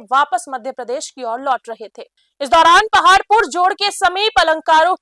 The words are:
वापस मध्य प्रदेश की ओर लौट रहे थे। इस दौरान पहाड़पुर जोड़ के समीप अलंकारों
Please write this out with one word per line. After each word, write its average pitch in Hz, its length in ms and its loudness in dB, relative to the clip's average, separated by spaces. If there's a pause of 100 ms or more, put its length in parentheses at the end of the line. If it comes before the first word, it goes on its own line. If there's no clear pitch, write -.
वापस 294 420 -2
मध्य 254 240 -10
प्रदेश 247 380 -10
की 262 140 -14
ओर 233 160 -8
लौट 269 280 -6
रहे 220 200 -16
थे। - 200 -20 (320)
इस 277 80 -6
दौरान 339 440 4
पहाड़पुर 392 540 2
जोड़ 359 280 -2
के 403 160 -4
समीप 392 500 -2
अलंकारों 320 600 2